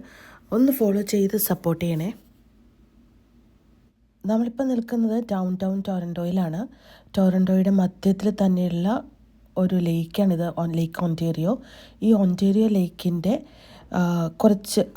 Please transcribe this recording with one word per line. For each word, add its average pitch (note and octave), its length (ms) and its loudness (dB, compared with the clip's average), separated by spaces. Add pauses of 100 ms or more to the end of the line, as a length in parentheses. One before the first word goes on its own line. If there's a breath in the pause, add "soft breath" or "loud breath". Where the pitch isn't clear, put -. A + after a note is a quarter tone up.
(560 loud breath)
ഒന്ന് C4 160 4
ഫോളോ G#3 300 2 (120)
ചെയ്ത് G3+ 220 2 (120)
സപ്പോർട്ട് E3+ 380 -2
ചെയ്യണേ. E3+ 280 -2 (2000)
നമ്മളിപ്പോൾ A#3 460 0
നിൽക്കുന്നത് A#3 600 -2
ഡൗൺ F#3 320 -2
ടൗൺ F#3+ 240 -2
ടൊറന്റോയിലാണ്. F3 800 -4 (500 loud breath)
ടൊറന്റോയുടെ F#3 640 2
മധ്യത്തിൽ F#3+ 480 0 (120)
തന്നെയുള്ള F3+ 600 0 (540)
ഒരു F#3 180 0
ലേക്കാണിത്, E3+ 720 0 (140)
ഓൺ-, E3 200 -2
ലേക്ക് E3 260 -4
ഒന്റാറിയോ. E3 540 -2 (400 loud breath)
ഈ G#3+ 100 4 (120)
ഒന്റാറിയോ G3 440 2
ലേക്കിൻ്റെ, F3+ 760 -2 (560 loud breath)
ആ, F3 280 0
കുറച്ച് G3+ 540 2 (160)